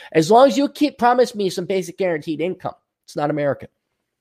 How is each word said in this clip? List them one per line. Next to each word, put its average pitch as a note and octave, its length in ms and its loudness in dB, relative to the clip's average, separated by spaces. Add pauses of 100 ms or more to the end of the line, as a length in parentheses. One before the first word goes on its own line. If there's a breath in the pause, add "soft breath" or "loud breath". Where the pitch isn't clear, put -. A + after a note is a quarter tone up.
(120 loud breath)
As D#3+ 180 2
long B3 180 8
as A3 100 0
you C#4 100 0
keep, - 300 -4
promise A#3+ 360 2
me G3+ 160 -2
some F3+ 160 -8
basic F#3 320 -6
guaranteed D#3+ 440 -4
income. F3+ 340 -8 (300)
It's - 100 -16
not D3 140 -2
American. C#3+ 400 -4 (520)